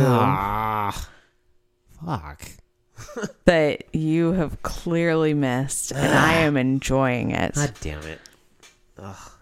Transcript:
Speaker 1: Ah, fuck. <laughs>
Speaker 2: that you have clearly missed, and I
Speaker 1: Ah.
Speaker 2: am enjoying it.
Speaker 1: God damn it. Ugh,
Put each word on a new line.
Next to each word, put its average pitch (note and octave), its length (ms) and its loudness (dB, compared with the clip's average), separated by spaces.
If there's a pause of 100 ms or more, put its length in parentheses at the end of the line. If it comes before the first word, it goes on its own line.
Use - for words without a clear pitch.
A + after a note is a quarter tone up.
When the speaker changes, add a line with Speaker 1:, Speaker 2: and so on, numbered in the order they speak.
Speaker 1:
Ah, G#2 1000 2 (960)
fuck. C#3+ 380 -8 (540)
<laughs> - 500 -12
Speaker 2:
that D#3+ 480 2
you D#3+ 380 2
have F3 300 -2
clearly E3 720 0
missed, C3+ 580 0
and C#3+ 200 0
I D3+ 220 4
Speaker 1:
Ah. E3 60 4
Speaker 2:
am D3 160 2
enjoying C3 760 0
it. - 220 -2
Speaker 1:
God D3 260 0
damn D2+ 220 -8
it. D#2 180 -12 (760)
Ugh, F#2+ 180 -16 (260)